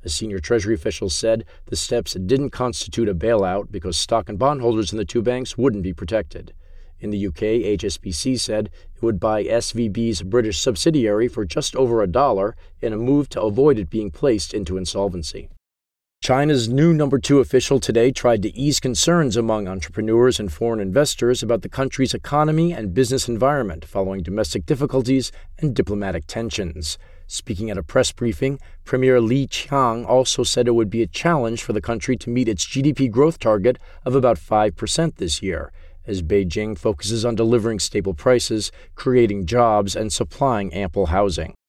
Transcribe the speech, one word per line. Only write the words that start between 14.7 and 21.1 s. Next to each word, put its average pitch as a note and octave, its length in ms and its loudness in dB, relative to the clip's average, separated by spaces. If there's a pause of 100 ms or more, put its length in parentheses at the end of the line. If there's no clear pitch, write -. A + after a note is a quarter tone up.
insolvency. F#2 720 -6 (760)
China's C3 460 2
new D3+ 240 6
number D3 240 2
two C#3 220 4
official C3 400 4
today A#2 320 4
tried A#2 320 2
to G#2 120 -4
ease C#3 240 2
concerns C3+ 560 2
among A2 320 0
entrepreneurs A2+ 720 2
and G2+ 140 -6
foreign A#2 260 -2
investors A#2+ 640 2